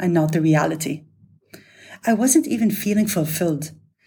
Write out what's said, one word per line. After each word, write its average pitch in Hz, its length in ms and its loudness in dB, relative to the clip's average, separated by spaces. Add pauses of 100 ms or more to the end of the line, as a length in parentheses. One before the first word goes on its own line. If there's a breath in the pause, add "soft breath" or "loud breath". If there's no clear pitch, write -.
and 175 140 0
not 156 180 2
the 165 80 0
reality. 156 640 0 (1000 loud breath)
I 233 60 2
wasn't 262 340 2
even 220 240 0
feeling 208 360 0
fulfilled. 160 680 -2 (340)